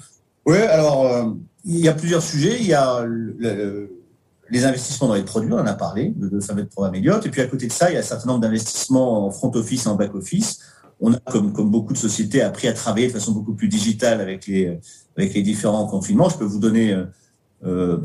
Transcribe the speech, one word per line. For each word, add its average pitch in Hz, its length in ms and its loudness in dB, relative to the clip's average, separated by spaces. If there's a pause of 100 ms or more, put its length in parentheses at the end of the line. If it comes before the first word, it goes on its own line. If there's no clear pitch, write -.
(460)
Oui, 160 120 6
alors, 156 480 4
euh, 120 200 2 (400)
il 170 140 0
y 160 80 4
a 151 60 6
plusieurs 165 280 0
sujets. 160 380 0
Il 214 80 0
y 160 60 4
a 127 300 2
le, 113 360 -6
le, 101 520 -4 (580)
les 123 160 2
investissements 131 420 0
dans 107 80 2
les 98 80 0
produits, 113 300 -2
on 110 60 2
en - 60 0
a 101 80 0
parlé, 101 460 -4
le, 98 100 -4
le 101 120 -2
fameux 101 240 -4
programme 95 300 -4
Elliott. 175 300 2
Et 156 40 -6
puis 131 120 -2
à 123 60 0
côté 120 200 -6
de 113 40 -8
ça, 175 180 2
il 160 40 0
y 131 40 0
a 110 40 -2
un - 20 -2
certain 113 240 -6
nombre 123 140 0
d'investissements 110 840 0
en 98 60 -2
front 117 240 -4
office 120 300 -2
et 110 40 0
en 101 60 0
back 98 180 -2
office. - 460 -4 (400)
On 226 140 4
a, - 60 -2 (120)
comme, 101 200 2
comme 104 200 0
beaucoup 110 220 0
de 120 40 -4
sociétés, 110 460 0
appris 101 240 -2
à 113 60 0
travailler 113 340 0
de 127 60 -4
façon 110 180 -4
beaucoup 104 220 -4
plus 107 160 -2
digitale 110 520 0
avec 95 240 -8
les, 92 340 0 (380)
avec 98 160 0
les 104 80 2
différents 107 460 0
confinements. 104 420 2
Je - 80 -4
peux 110 80 -4
vous 101 140 -4
donner, 110 340 2
euh, 92 120 -2 (600)
euh, 90 400 0